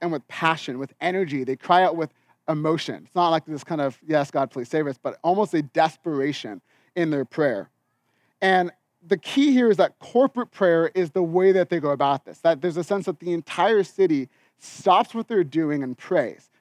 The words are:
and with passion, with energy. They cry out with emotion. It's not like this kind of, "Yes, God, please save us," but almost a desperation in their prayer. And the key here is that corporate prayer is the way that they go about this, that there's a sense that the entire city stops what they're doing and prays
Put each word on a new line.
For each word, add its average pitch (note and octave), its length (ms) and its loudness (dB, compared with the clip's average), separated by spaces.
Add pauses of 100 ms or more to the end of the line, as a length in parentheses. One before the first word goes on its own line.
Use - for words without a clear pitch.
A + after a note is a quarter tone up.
and F3 80 -4
with D3 180 -6
passion, D#3 500 -4
with C3+ 220 -10
energy. D#3+ 440 -4
They B2+ 120 -4
cry F3+ 260 4
out E3 140 2
with D#3 160 -6 (360)
emotion. D#3 580 -4
It's - 80 -20
not F3 140 2
like D#3+ 160 0
this D3 180 -10
kind D#3+ 180 -6
of, C#3 260 -4
"Yes, D3+ 240 0
God, C3+ 200 -2
please A#2+ 180 -10
save D#3 180 -2
us," C#3 120 -8
but - 240 -8
almost F#3+ 320 0
a D#3 80 0
desperation D3 960 -4 (360)
in E3+ 140 0
their C#3 140 -2
prayer. A#2+ 460 -2 (720)
And F#3 320 2 (340)
the F#3+ 100 0
key C#4 360 2
here B3 180 4
is F#3+ 60 2
that F3 220 2
corporate A#3+ 520 0
prayer E3 440 2
is F3 180 -2
the F#3 100 -2
way F3+ 300 4
that F#3 180 0
they E3+ 80 0
go C#3+ 120 -2
about C#3 340 0
this, - 160 -20
that E3 200 2
there's D#3+ 160 -4
a E3+ 80 -2
sense G3 220 -4
that F3+ 140 -6
the F3 120 -6
entire F#3 520 0
city D#3 440 0 (300)
stops - 560 0
what A3+ 140 -8
they're G3+ 160 2
doing D3 380 -2
and B2+ 140 -8
prays - 540 -4 (100)